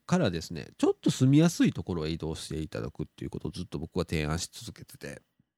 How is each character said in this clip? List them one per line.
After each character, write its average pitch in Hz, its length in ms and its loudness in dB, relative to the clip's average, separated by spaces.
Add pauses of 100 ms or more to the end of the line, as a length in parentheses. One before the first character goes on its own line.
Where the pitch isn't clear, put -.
か 175 100 2
ら 147 140 2
で 85 100 -2
す - 120 -10
ね、 78 160 -10 (100)
ち - 60 2
ょ 359 80 6
っ - 100 -20
と 190 80 2
住 131 200 4
み 143 80 8
や 165 120 8
す - 160 2
い - 80 2
と 90 100 -6
こ 90 120 -2
ろ 78 100 -2
へ 78 40 -2
移 82 60 -2
動 80 180 -4
し - 140 -10
て 78 120 -6
い 76 80 -4
た - 120 -8
だ 60 100 -6
く - 120 -8
っ - 40 -6
て - 180 -12
い - 40 -6
う - 20 -10
こ - 100 -8
と 73 80 -6
を - 20 -6
ず 90 120 -8
っ 87 40 -10
と - 120 -8
僕 78 200 -6
は 82 100 0
提 78 160 0
案 78 140 -2
し - 120 -6
続 - 220 -14
け - 140 -20
て - 100 -20
て、 71 240 -12 (380)